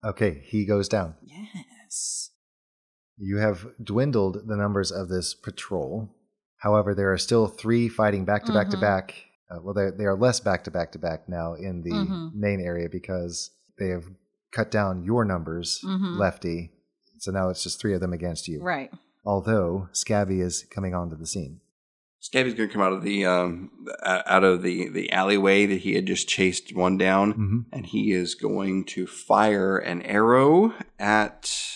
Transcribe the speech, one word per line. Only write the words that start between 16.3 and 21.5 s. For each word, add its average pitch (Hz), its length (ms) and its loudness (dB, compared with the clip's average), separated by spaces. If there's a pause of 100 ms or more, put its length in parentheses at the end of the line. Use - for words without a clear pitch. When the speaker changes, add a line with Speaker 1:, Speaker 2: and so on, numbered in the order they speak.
Speaker 1:
So - 120 -8
now 95 160 0
it's 90 160 -4
just - 160 -8
three 104 140 0
of 90 80 0
them 90 100 -2
against 85 380 -6
you. 78 120 -6
Speaker 3:
Right. 165 300 -6 (360)
Speaker 1:
Although 98 640 0
Scabby 98 480 0
is 90 300 -4
coming 95 240 -4
onto 87 240 -4
the 80 80 -12
scene. 80 340 -8 (600)